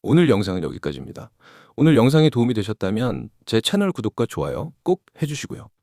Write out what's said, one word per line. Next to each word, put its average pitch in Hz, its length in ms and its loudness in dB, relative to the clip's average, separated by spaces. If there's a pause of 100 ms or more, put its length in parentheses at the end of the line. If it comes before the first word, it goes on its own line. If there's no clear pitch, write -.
오늘 151 300 4
영상은 95 320 0
여기까지입니다. 67 680 -10 (460)
오늘 147 200 6
영상이 143 340 6
도움이 120 240 0
되셨다면 104 760 -4 (160)
제 110 160 2
채널 196 320 0
구독과 - 340 -4
좋아요 71 460 -6 (100)
꼭 185 220 -2 (160)
해주시고요. 139 480 -8 (140)